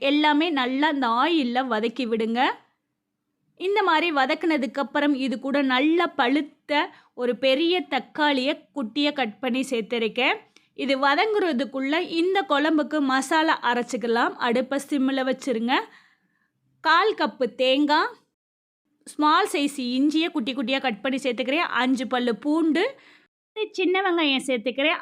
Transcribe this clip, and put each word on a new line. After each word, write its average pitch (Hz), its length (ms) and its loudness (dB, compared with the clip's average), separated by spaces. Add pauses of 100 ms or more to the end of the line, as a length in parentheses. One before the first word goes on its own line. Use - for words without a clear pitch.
எல்லாமே 302 380 4 (120)
நல்லா 262 360 0
இந்த 254 140 0 (140)
ஆயில்ல 269 400 0 (100)
வதக்கி 226 380 -2
விடுங்க. 226 300 0 (1160)
இந்த 403 300 0
மாதிரி 320 200 2 (100)
வதக்குனதுக்கு 285 640 0
அப்புறம் 294 300 0 (100)
இது 254 140 -2
கூட 269 180 -2 (160)
நல்லா 320 340 2 (120)
பழுத்த 285 640 0 (320)
ஒரு 247 200 -2 (100)
பெரிய 339 380 2 (100)
தக்காளியை 285 600 0 (220)
குட்டியா 285 360 -2
கட் 247 300 -4
பண்ணி 254 280 0
சேர்த்துருக்கேன். 240 680 -2 (400)
இது 269 160 0 (100)
வதங்குறதுக்குள்ள 302 880 0 (260)
இந்த 381 180 2 (140)
குழம்புக்கு 302 460 2 (140)
மசாலா 311 440 2 (140)
அரைச்சிக்கலாம். 233 640 -2 (120)
அடுப்பை 254 320 0 (100)
சிம்மில் 269 420 0
வச்சிருங்க. 254 440 -2 (1080)
கால் 359 360 4
கப்பு - 260 -2 (140)
தேங்காய், 294 520 2 (960)
ஸ்மால் 320 440 2
சைஸ் 285 260 -2 (160)
இஞ்சியை 302 400 2
குட்டி 269 200 -2
குட்டியா 262 300 -2
கட் 254 200 -2
பண்ணி 269 200 -2
சேர்த்துக்கிறேன். 254 420 -2 (140)
அஞ்சு 254 280 0
பல்லு 240 260 0 (100)
பூண்டு, 311 400 2 (920)
சின்ன 370 280 2
வெங்காயம் 311 420 0
சேர்த்துக்கிறேன். 262 540 -2